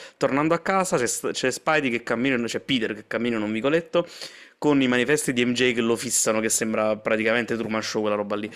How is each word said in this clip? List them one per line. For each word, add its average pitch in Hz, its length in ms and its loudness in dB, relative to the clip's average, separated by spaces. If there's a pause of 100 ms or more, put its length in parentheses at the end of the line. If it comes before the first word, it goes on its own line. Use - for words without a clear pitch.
(160)
tornando 147 380 2
a 170 60 0
casa 190 360 0
c'è 123 100 2
S-, - 260 -4
c'è - 180 0
Spidey 151 400 0
che 117 120 -2
cammina, 123 420 0
c'è 113 160 -4
Peter 110 340 0
che 104 120 -14
cammina 117 300 -2
in 110 60 -2
un 107 100 -2
vicoletto 160 540 0 (520)
con 147 240 4
i 127 60 4
manifesti 123 440 2
di 123 120 2
M 123 100 2
J 123 180 2
che 117 80 -2
lo 117 160 2
fissano, 110 440 0
che 110 100 0
sembra 107 480 0
praticamente 110 580 0
Truman 110 260 -2
Show 110 200 -2
quella 104 140 0
roba 104 200 -2
lì. 104 200 -6